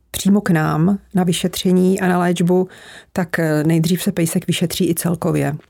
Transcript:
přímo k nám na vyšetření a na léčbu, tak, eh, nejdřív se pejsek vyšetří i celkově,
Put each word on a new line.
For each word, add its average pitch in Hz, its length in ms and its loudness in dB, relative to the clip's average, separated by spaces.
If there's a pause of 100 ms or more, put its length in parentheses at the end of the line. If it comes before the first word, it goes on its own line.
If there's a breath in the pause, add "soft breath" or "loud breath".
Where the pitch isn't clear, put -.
(120)
přímo 202 300 2
k 202 80 -2
nám 160 480 2 (180)
na 180 80 2
vyšetření 185 800 0
a 190 60 0
na 180 120 0
léčbu, 180 480 2 (460 loud breath)
tak, - 260 -4
eh, 156 240 0
nejdřív 165 400 0
se 202 80 0
pejsek 170 360 -2
vyšetří 175 420 -2
i 165 60 -2
celkově, 156 600 -2 (140)